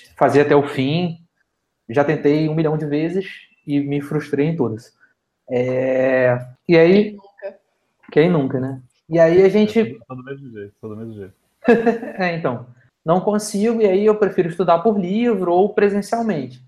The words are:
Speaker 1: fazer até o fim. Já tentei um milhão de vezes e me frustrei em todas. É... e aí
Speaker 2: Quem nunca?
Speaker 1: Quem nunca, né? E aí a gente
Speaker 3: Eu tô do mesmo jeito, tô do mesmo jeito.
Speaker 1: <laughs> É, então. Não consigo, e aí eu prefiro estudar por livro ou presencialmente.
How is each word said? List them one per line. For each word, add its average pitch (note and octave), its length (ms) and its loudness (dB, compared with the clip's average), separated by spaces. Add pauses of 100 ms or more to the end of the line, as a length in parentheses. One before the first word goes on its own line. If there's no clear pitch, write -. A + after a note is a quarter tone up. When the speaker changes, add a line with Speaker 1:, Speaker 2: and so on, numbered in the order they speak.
(160)
Speaker 1:
fazer C#3+ 260 4
até C#3+ 120 2
o C#3+ 140 2
fim. E3 500 -4 (720)
Já C#3 160 2
tentei D3+ 440 0
um D3+ 60 -4
milhão D#3 240 0
de D3+ 80 -6
vezes E3 640 -6 (180)
e C#3+ 140 0
me C#3+ 200 -2
frustrei D3 460 -4
em E3 100 -2
todas. A2+ 400 -6 (540)
É... B2+ 880 0 (280)
e E3 100 6
aí F#3 240 6
Speaker 2:
Quem - 140 -8
nunca? - 420 -16 (540)
Speaker 1:
Quem D#3 180 4
nunca, C3 300 -2
né? C3 200 -8 (280)
E D#3+ 100 0
aí E3+ 240 6
a G3 60 6
gente G#3+ 320 2
Speaker 3:
Eu - 260 -4
tô C3 80 -14
do B2+ 80 -14
mesmo C#3 300 -14
jeito, G#2 280 -14
tô A2+ 80 -14
do G#2+ 80 -12
mesmo A2+ 180 -14
jeito. G2 200 -16 (320)
Speaker 1:
<laughs> A3+ 500 0
É, F3+ 200 -4
então. B2+ 320 -6 (360)
Não F3 160 0
consigo, G#3+ 600 -2
e G#3+ 60 4
aí G3 180 2
eu G#3+ 100 4
prefiro F#3+ 340 -2
estudar E3+ 320 0
por G#3 200 0
livro F#3+ 520 -2
ou G3 220 2
presencialmente. G3+ 920 -2